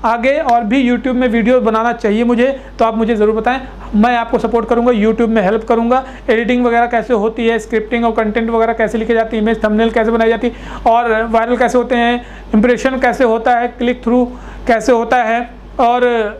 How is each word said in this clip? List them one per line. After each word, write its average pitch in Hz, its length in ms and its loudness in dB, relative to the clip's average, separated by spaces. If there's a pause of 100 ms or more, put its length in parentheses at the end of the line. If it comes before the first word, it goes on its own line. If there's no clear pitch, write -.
आगे 233 360 0
और 240 220 2
भी 240 200 2
YouTube 240 320 0
में 254 120 0
video 233 340 2
बनाना 226 320 0
चाहिए 226 300 0
मुझे, 240 240 2 (320)
तो 233 60 4
आप 226 120 0
मुझे 226 180 0
ज़रूर 214 200 2
बताएं, 240 240 -2 (360)
मैं 240 220 4
आपको 233 220 -2
support 226 300 -2
करूँगा, 240 240 2
YouTube 220 360 2
में 220 120 2
help 214 240 0
करूँगा। 240 380 0 (260)
Editing 240 360 2
वगैरह 233 220 2
कैसे 233 280 -2
होती 226 320 -2
है, 226 120 0
Scripting 226 460 -2
और 226 80 2
content 226 360 -2
वगैरह 233 260 0
कैसे 226 220 -2
लिखे 220 160 -4
जाती 226 240 -2
है, 214 60 0
Image 220 200 0
thumbnail 214 280 2
कैसे 226 200 0
बनाई 226 180 2
जाती 233 200 0
है - 380 -12
और 233 240 2 (140)
viral 226 320 0
कैसे 247 200 0
होते 247 180 0
हैं, 240 300 0 (300)
Impression 247 440 2
कैसे 254 260 0
होता 233 340 2
है, 247 100 -2
Click 247 340 -4
थ्रू 247 220 2 (420)
कैसे 226 240 2
होता 233 320 2
है 233 240 -2 (340)
और 240 280 2 (300)